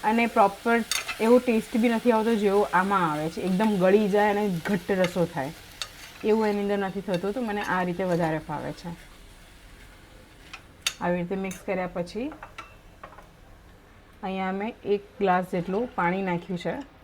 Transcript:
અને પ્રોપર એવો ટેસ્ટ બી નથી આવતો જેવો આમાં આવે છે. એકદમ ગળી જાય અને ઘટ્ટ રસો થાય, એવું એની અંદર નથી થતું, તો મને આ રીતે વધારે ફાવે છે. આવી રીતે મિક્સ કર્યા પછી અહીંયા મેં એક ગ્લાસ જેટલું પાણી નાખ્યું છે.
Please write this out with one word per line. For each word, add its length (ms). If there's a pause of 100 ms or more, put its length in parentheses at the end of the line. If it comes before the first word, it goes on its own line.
અને 220
પ્રોપર 580 (360)
એવો 200
ટેસ્ટ 380
બી 120
નથી 220
આવતો 240
જેવો 380
આમાં 380
આવે 180
છે. 120
એકદમ 360
ગળી 320
જાય 200
અને 360
ઘટ્ટ 260
રસો 340
થાય, 260 (720)
એવું 240
એની 140
અંદર 160
નથી 240
થતું, 320
તો 80
મને 200
આ 220
રીતે 200
વધારે 360
ફાવે 320
છે. 180 (2000)
આવી 160
રીતે 180
મિક્સ 300
કર્યા 220
પછી 440 (1900)
અહીંયા 280
મેં 220 (120)
એક 160 (180)
ગ્લાસ 320
જેટલું 440
પાણી 260
નાખ્યું 380
છે. 440